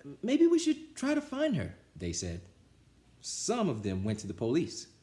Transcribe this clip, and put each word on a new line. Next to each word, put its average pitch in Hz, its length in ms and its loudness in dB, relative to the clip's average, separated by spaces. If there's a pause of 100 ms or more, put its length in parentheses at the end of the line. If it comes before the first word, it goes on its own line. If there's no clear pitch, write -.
m-, 143 180 -16
maybe 302 240 6
we 339 120 6
should - 380 0
try 285 180 0
to 294 60 2
find 285 360 0
her, 90 180 -4 (220)
they 87 160 -4
said. 87 300 -6 (760)
Some - 480 -2
of 113 140 -2
them 95 220 -2
went 107 160 -2
to - 60 -12
the 98 80 -8
police. 143 520 0 (160)